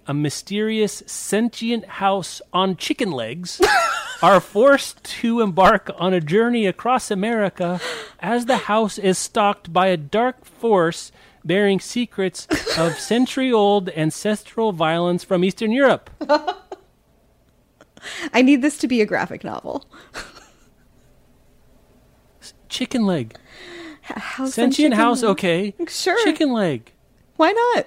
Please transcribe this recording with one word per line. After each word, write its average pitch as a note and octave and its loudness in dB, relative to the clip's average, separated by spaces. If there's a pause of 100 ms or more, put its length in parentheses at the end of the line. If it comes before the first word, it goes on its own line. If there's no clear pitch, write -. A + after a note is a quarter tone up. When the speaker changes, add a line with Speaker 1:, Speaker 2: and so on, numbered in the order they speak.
Speaker 1:
a C#3 -4
mysterious G#3 -2
sentient A3+ -4
house G3 -4 (100)
on F#3 0
chicken A#3 -4
legs, C3 -6 (320)
<laughs> - -10
are F3+ 6
forced - 2 (200)
to A#3 0
embark F#3+ 4
on F#3 0
a F3+ 2
journey A3 2
across A#3 -2
America F#3+ -2 (400)
as A#3 -2
the A#3+ 2
house G#3+ 0
is F#3+ 2
stalked G3+ -2
by F#3+ 2
a F#3 2
dark G#3+ -2
force F3+ 0 (320)
bearing G3 2
secrets - -6 (320)
of D#3+ 0
<laughs> - -10
century-old A3 2
ancestral G3+ -2
violence E3+ 0
from F3+ 0
Eastern G#3+ -2
Europe. B3+ 2 (100)
<laughs> D4+ -4 (2000)
Speaker 2:
I A#3 4
need C4 6
this D4 0
to C#4+ -2
be A#3+ 2
a G#3 2
graphic F3 -4
novel. - -10 (280)
<laughs> - -16 (2250)
Speaker 1:
S-, - -20 (140)
chicken B3 -4
leg. D3 -2 (720)
Speaker 2:
H-, - -10
house - -10
on C4 -6
Speaker 1:
Sentient C4+ 2
Speaker 2:
chicken A3 4
Speaker 1:
house, B3 2
Speaker 2:
leg. A3 2
Speaker 1:
okay. F#3+ 0 (140)
Speaker 2:
Sure. - -2
Speaker 1:
Chicken D4+ 2
leg. E3+ -2 (440)
Speaker 2:
Why D#4+ 4
not? A#4 2